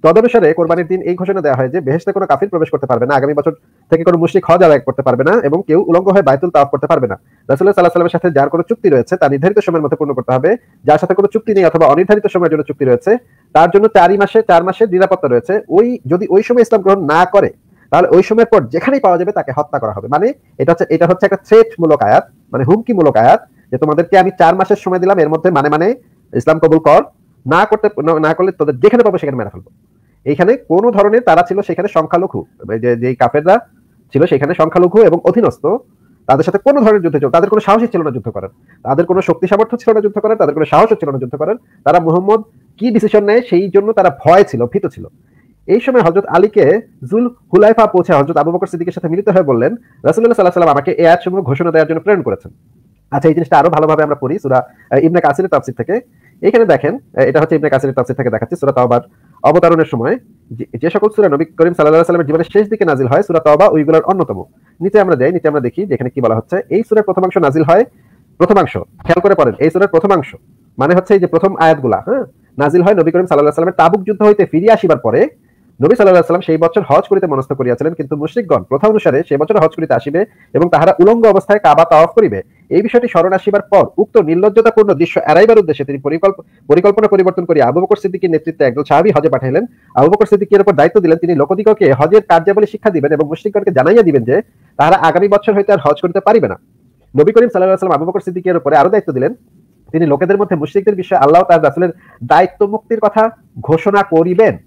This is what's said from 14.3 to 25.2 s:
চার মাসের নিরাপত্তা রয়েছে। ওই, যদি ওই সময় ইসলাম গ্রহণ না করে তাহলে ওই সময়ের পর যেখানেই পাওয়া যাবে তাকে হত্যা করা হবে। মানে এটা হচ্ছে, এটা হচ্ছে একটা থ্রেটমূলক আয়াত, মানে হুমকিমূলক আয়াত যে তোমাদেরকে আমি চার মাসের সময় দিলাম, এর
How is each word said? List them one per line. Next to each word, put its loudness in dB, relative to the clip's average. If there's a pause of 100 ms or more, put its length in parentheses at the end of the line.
চার 2
মাসের -2
নিরাপত্তা 0
রয়েছে। -2
ওই, 0
যদি -2
ওই 2
সময় 0
ইসলাম 0
গ্রহণ 0
না 2
করে 0 (400)
তাহলে 2
ওই 4
সময়ের 0
পর 0
যেখানেই -2
পাওয়া 2
যাবে -4
তাকে -6
হত্যা -4
করা -6
হবে। -12
মানে 0 (260)
এটা 0
হচ্ছে, -2
এটা 0
হচ্ছে 0
একটা 0
থ্রেটমূলক 2
আয়াত, 2 (280)
মানে -2
হুমকিমূলক 0
আয়াত 2 (220)
যে -6
তোমাদেরকে 2
আমি 2
চার 4
মাসের 0
সময় -4
দিলাম, 0
এর 0